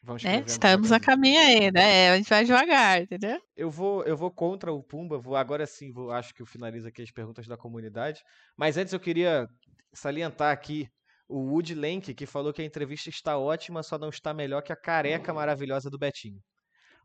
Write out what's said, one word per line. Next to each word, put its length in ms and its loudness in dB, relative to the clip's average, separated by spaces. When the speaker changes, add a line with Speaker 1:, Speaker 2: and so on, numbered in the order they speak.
Speaker 1:
Vamos 220 -12
Speaker 2:
né, 140 0
Speaker 1:
escrevendo 120 -6
Speaker 2:
estamos 420 4
a 60 6
Speaker 1:
devagarzinho. 380 4
Speaker 2:
caminho 40 6
ainda, 420 6
é, 300 8
a 60 6
gente 120 -2
vai 160 6
devagar, 560 4
entendeu? 380 -6
Speaker 1:
Eu 140 -6
vou, 360 -4
eu 120 -2
vou 140 -4
contra 400 -4
o 100 -6
Pumba, 380 -10
vou, 160 -6
agora 320 -2
sim, 240 -18
vou, 180 -12
acho 240 -8
que 80 -20
eu 60 -16
finalizo 400 -12
aqui 160 -16
as 80 -18
perguntas 340 -16
da 120 -14
comunidade. 680 -10
Mas 180 -2
antes 160 -4
eu 80 -6
queria 480 0
salientar 580 -4
aqui 380 -6
o 240 -6
Wood 240 -2
Lenk, 400 -6
que 100 -12
falou 280 -6
que 80 -10
a 40 -8
entrevista 440 -10
está 280 -4
ótima, 460 -4
só 160 -8
não 100 -8
está 240 -10
melhor 300 -6
que 100 -10
a 20 -6
careca 560 -2
maravilhosa 600 -4
do 80 -14
Betinho. 420 -8